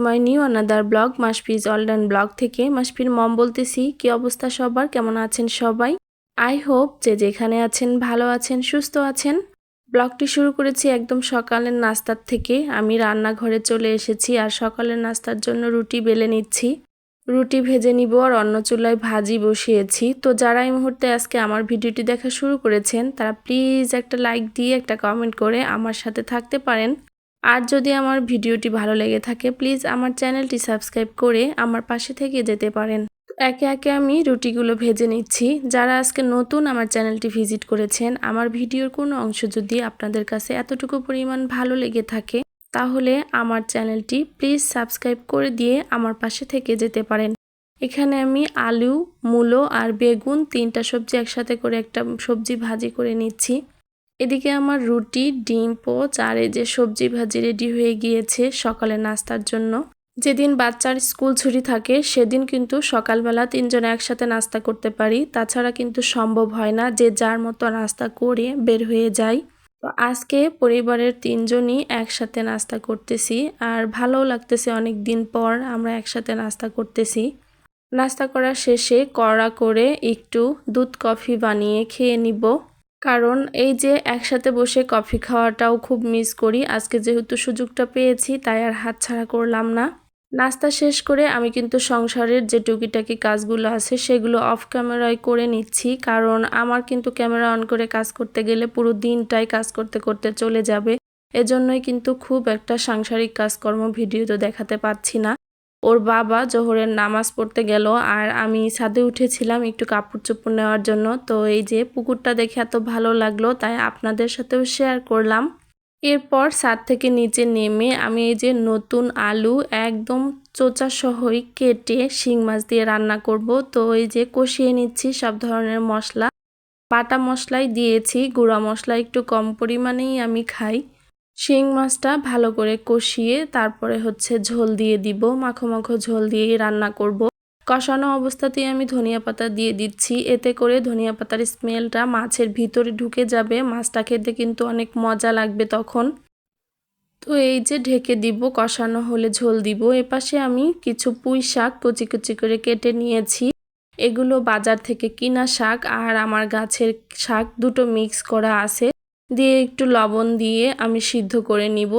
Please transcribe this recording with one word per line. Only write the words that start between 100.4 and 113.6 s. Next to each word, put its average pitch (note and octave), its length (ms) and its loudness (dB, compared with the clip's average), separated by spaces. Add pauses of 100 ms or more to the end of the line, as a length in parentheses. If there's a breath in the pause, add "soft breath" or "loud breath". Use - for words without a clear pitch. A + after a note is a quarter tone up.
চলে A3+ 220 0
যাবে। G#3+ 300 0 (420)
এজন্যই B3+ 520 2
কিন্তু B3 240 -2 (140)
খুব C4 240 0
একটা A3 260 -2 (120)
সাংসারিক A3+ 540 -2
কাজকর্ম G#3+ 420 -2 (160)
ভিডিও A3 320 0
তো G#3 60 0
দেখাতে G#3+ 400 -2
পারছি G#3+ 420 -2
না। G#3+ 140 0 (500)
ওর A3+ 160 6 (140)
বাবা A3+ 260 2 (140)
জোহরের A3+ 380 2 (100)
নামাজ G#3+ 260 0 (100)
পড়তে A3 280 -2
গেল, G#3+ 220 2 (300)
আর G#3+ 100 0 (160)
আমি A3 180 0 (100)
ছাদে A3 380 0
উঠেছিলাম A#3+ 520 0 (100)
একটু A3+ 220 -4
কাপড় G#3 340 -4
চোপড় A3 300 -4
নেওয়ার G#3+ 260 2
জন্য। G#3+ 240 0 (200)
তো A3 100 0 (100)
এই G#3+ 240 2
যে A3+ 140 2
পুকুরটা B3 500 -4
দেখে A3+ 260 -2
এত A#3 140 -4 (180)
ভালো A3+ 220 0
লাগলো, A3 400 2
তাই A#3 200 -4 (140)